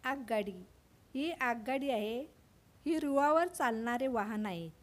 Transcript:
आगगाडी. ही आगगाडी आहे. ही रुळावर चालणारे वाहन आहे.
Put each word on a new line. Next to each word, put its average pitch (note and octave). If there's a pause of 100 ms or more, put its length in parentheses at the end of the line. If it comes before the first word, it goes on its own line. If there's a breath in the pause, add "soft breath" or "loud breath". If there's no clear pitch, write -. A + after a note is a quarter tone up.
आगगाडी. G#3+ (520)
ही D4+
आगगाडी B3+
आहे. A3+ (640)
ही D#4
रुळावर D4+
चालणारे A#3+
वाहन G#3+
आहे. E3+ (140)